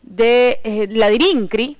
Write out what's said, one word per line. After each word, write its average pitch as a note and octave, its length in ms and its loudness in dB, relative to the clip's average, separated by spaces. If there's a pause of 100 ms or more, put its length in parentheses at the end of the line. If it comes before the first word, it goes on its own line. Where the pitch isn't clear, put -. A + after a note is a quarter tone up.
de, A#3+ 600 0
eh, G#3+ 280 -4
la A3 180 2
dirincri A#3 720 0